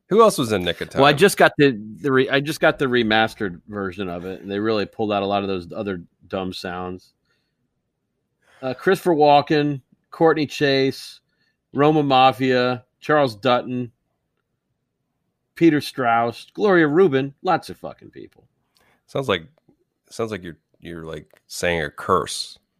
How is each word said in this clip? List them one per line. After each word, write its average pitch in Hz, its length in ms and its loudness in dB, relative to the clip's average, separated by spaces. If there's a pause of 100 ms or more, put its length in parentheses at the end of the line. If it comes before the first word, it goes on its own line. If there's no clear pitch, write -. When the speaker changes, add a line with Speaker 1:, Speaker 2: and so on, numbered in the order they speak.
Speaker 1:
Who 214 140 4
else 214 160 4
was 113 160 -2
in 92 100 0
Nick 87 160 -4
of 80 100 -8
Time? - 120 -2
Speaker 2:
Well, 139 80 6
I 151 40 4
just 180 220 4
got 170 220 4
the, 139 200 4 (240)
the 139 120 -2
re-, 131 160 2
I 139 100 0
just 143 220 -6
got 156 180 2
the 147 60 0
remastered 110 840 0
version 98 400 -8
of 87 160 -8
it, 95 180 -10
and 95 80 -14
they 98 100 -4
really 107 260 0
pulled 107 260 -6
out 101 100 0
a 98 40 -2
lot 101 160 0
of 98 80 -4
those 90 260 -6
other 98 260 -6 (280)
dumb 92 240 -6
sounds. 90 580 -12 (1500)
Uh, 131 120 -6
Christopher 185 420 0
Walken, 147 680 4 (300)
Courtney 156 360 2
Chase, 135 720 -2 (540)
Roma 151 300 4
Mafia, 127 840 2 (160)
Charles 143 340 0
Dutton, 123 560 -2 (1600)
Peter 151 260 4
Strauss, 117 720 -2
Gloria 180 340 2
Rubin, 139 540 2
lots 175 280 -2
of 90 80 -14
fucking - 340 -16
people. - 340 -20 (640)
Speaker 1:
Sounds 139 200 -8
like, 90 160 -2 (640)
sounds 113 220 -8
like 98 120 -10
you're, 82 140 -16 (220)
you're, 82 240 -16
like, 80 240 -14 (200)
saying 87 340 -4
a 73 80 -6
curse. - 680 -4 (200)